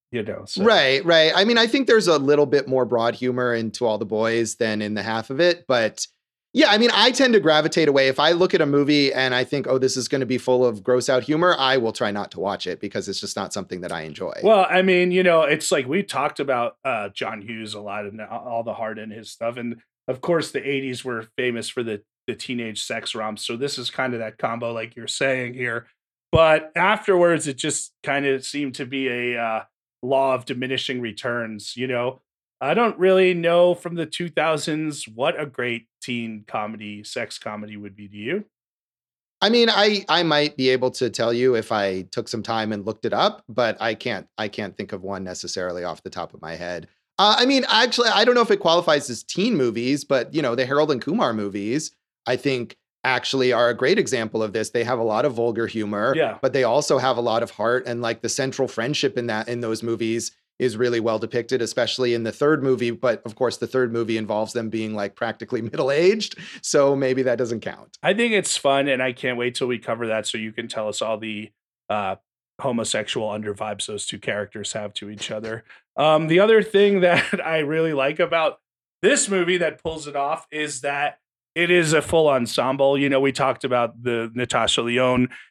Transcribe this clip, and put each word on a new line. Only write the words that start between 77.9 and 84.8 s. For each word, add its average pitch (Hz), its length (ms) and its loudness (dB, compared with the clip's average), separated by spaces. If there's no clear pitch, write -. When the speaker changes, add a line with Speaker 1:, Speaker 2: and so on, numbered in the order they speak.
Speaker 1:
like 143 260 0
about 165 420 0
this 247 260 4
movie 185 300 2
that 156 240 -2
pulls 160 240 -8
it 143 100 -10
off 143 340 -4
is 147 300 -6
that 143 380 -4
it 170 160 0
is 170 220 4
a 156 100 6
full 160 260 4
ensemble. 135 680 2
You 139 100 0
know, 135 120 2
we 135 120 2
talked 131 320 -2
about 120 380 0
the 117 320 -2
Natasha 120 480 0